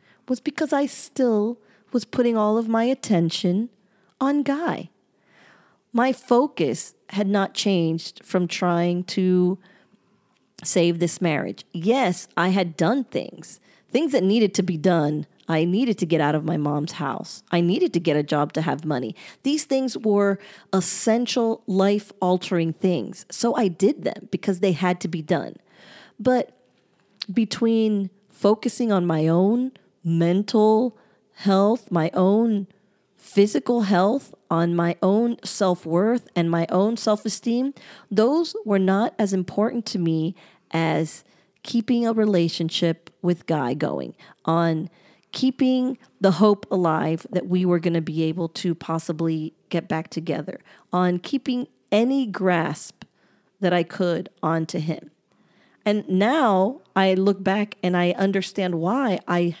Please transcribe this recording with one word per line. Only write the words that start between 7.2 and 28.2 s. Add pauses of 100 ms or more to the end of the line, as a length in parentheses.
not
changed
from
trying
to (1040)
save
this
marriage.
Yes, (100)
I
had
done
things, (300)
things
that
needed
to
be
done. (220)
I
needed
to
get
out
of
my
mom's
house.
I
needed
to
get
a
job
to
have
money. (260)
These
things
were (340)
essential,
life-altering
things.
So
I
did
them
because
they
had
to
be
done. (640)
But (800)
between (180)